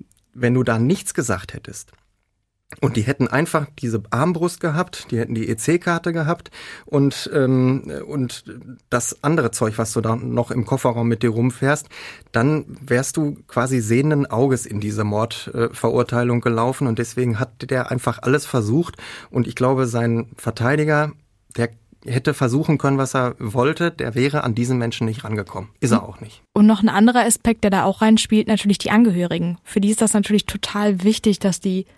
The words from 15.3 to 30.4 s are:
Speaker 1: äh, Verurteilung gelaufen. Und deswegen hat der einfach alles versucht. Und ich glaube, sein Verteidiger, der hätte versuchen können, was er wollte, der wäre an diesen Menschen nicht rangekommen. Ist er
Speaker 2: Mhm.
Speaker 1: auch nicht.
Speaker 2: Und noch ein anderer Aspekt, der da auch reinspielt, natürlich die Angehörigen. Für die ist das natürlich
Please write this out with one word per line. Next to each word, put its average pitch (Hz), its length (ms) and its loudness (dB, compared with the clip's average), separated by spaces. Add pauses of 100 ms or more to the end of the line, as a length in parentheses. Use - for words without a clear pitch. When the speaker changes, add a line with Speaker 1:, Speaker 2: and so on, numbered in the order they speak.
Speaker 1:
äh, 117 180 0
Verurteilung 120 680 0
gelaufen. 120 480 0
Und 113 100 0
deswegen 120 400 -2
hat 127 320 -6
der 131 220 -2
einfach 123 300 -2
alles 143 220 0
versucht. 123 520 0 (340)
Und 123 160 0
ich 120 80 -8
glaube, 131 320 2
sein 117 500 0
Verteidiger, 151 760 0 (440)
der 120 120 0 (380)
hätte 127 280 -2
versuchen 139 420 2
können, 139 220 2
was 135 160 -2
er 123 240 0
wollte, 135 520 0
der 120 240 -6
wäre 143 300 0
an 117 100 -2
diesen 120 220 0
Menschen 117 300 -2
nicht 110 180 -6
rangekommen. 107 460 -8 (100)
Ist 117 120 2
er 104 100 4
Speaker 2:
Mhm. - 20 -12
Speaker 1:
auch 101 160 -16
nicht. - 220 -20 (100)
Speaker 2:
Und 208 140 8
noch 208 160 6
ein 214 80 4
anderer 233 340 6
Aspekt, 226 400 0
der 202 60 4
da 190 140 2
auch 190 180 0
reinspielt, 220 440 4
natürlich 202 300 2
die - 140 -4
Angehörigen. 175 760 2
Für - 160 -2
die 202 80 2
ist 220 140 2
das 214 100 2
natürlich 208 320 2